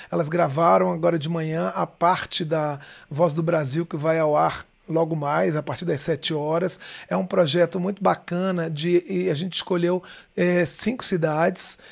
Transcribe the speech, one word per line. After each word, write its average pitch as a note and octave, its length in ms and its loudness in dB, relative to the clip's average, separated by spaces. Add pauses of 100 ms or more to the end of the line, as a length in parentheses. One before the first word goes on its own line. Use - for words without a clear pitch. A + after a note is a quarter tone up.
(120)
Elas E3+ 180 0
gravaram E3+ 640 4
agora E3+ 260 0
de C#3 80 -6
manhã E3 480 -2
a F3+ 100 -2
parte - 600 -2
da D3+ 340 -2 (300)
Voz D3+ 240 2
do E3 100 -2
Brasil D#3+ 420 0
que E3+ 120 -8
vai D#3+ 200 2
ao D3+ 200 2
ar - 280 0 (220)
logo E3 280 0
mais, D3+ 400 0
a D3+ 80 -2
partir - 200 -6
das D#3 160 -2
sete D#3+ 340 -4
horas. D#3 460 -2 (300)
É F3+ 80 -2
um F#3+ 80 -2
projeto F3 540 2
muito F#3+ 240 -4
bacana F3+ 680 0
de, E3+ 400 2
e F#3 220 0
a - 20 0
gente E3+ 220 -4
escolheu, F3 460 0 (360)
é, F3+ 280 2
cinco - 380 -4
cidades, D#3+ 760 0 (120)